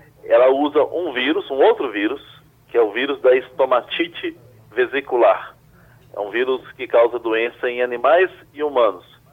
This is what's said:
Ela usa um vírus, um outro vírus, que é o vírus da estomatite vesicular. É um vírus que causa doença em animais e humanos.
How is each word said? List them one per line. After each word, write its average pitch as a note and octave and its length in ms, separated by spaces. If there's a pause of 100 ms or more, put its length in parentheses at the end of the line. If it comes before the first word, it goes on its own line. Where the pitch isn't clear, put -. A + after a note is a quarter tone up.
(260)
Ela B2 240
usa C#3+ 360
um E3+ 260
vírus, C3 400
um C3+ 100
outro C#3 300
vírus, G#2 300 (480)
que - 80
é A#2+ 40
o G#2 120
vírus C3 280
da B2+ 140
estomatite C3+ 1040 (360)
vesicular. A#2 800 (640)
É - 40
um G2+ 120
vírus B2+ 300 (160)
que B2 100
causa A#2 320
doença A#2 500
em B2 120
animais C3 500 (220)
e D3 100
humanos. A#2+ 420 (280)